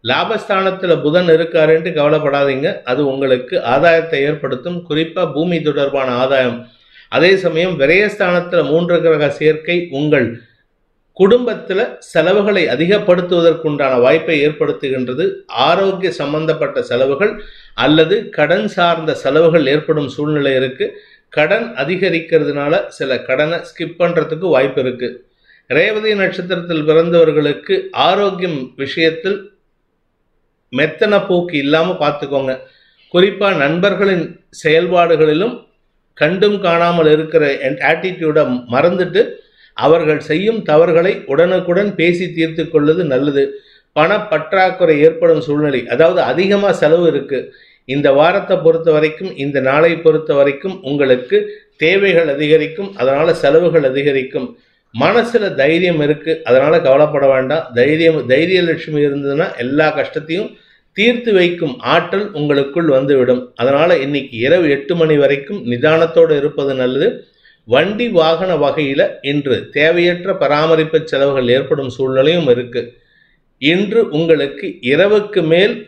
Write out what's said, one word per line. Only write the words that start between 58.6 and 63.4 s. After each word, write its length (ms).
லட்சுமி 420
இருந்ததுன்னா 420
எல்லா 320
கஷ்டத்தையும் 600
தீர்த்து 360
வைக்கும் 460
ஆற்றல் 520
உங்களுக்குள் 640
வந்துவிடும். 440